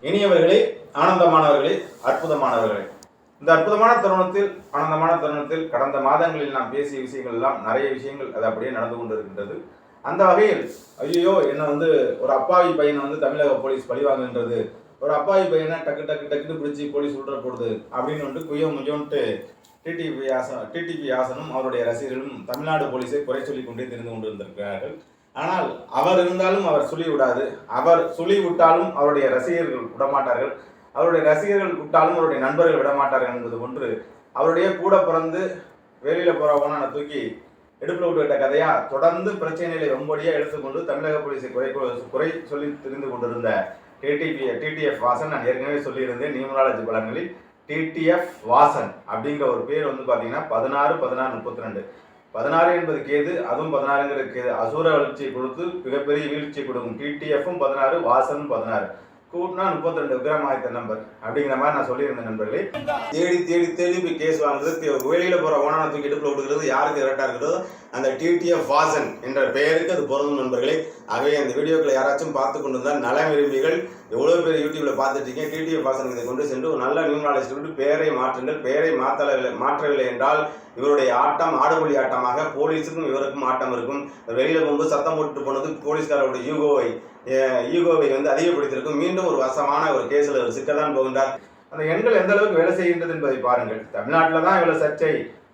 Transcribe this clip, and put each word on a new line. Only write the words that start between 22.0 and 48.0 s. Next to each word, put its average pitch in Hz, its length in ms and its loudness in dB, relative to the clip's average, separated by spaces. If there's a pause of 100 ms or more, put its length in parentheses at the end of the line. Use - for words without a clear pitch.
தமிழ்நாடு 151 400 -2
போலீஸை 127 380 -4
குறை 127 220 -4
சொல்லிக் 127 200 -8
கொண்டே 120 220 -10
திரிந்து 117 220 -10
கொண்டு 110 180 -8
இருந்திருக்கிறார்கள். 101 720 -8 (340)
ஆனால் - 560 -4
அவர் 175 360 4
இருந்தாலும் 185 420 2
அவர் 147 180 2
சுழி 165 240 -4
விடாது, 131 480 0 (100)
அவர் 160 440 4
சுழி 190 280 2
விட்டாலும் 175 560 4
அவருடைய 143 340 4
ரசிகர்கள் 123 500 -2
விடமாட்டார்கள், 135 760 -2 (380)
அவருடைய 160 320 4
ரசிகர்கள் 190 480 4
விட்டாலும் 160 380 4
அவருடைய 151 340 2
நண்பர்கள் 156 360 4
விடமாட்டார்கள் 135 540 2
என்பது 117 260 -6
ஒன்று. 127 440 -6 (260)
அவருடைய 165 460 2
கூட 190 200 4
பிறந்து 165 640 0 (420)
வெளியில 170 360 2
போற 147 280 2
ஓனானை 143 240 -4
தூக்கி 143 500 -6 (400)
இடுப்புல 170 320 -2
விட்டு - 0 -
விட்ட 147 240 2
கதையா 143 520 2
தொடர்ந்து 170 420 2
பிரச்சனைகளை 160 600 -4
வம்படியா 147 320 -4
எடுத்துக்கொண்டு 143 600 -2
தமிழக 151 320 -2
போலீஸை 135 340 -6
குறை, 131 200 -2 (400)
குறை 156 200 -2 (140)
சொல்லி 147 380 -6
திரிந்து 135 260 -8
கொண்டிருந்த 117 680 -2 (260)
டி 147 160 0
டி 160 140 -2
பி, 131 200 -2
டி 151 180 -4
டி 151 120 -6
எஃப் 135 240 -2
வாசன், 135 220 0
நான் 135 180 -4
ஏற்கனவே 143 340 0
சொல்லியிருந்தேன், 131 540 -4
நியூமராலஜி 131 520 0
பலன்களில் 110 500 -4 (320)
டி 160 180 -4
டி 160 180 -6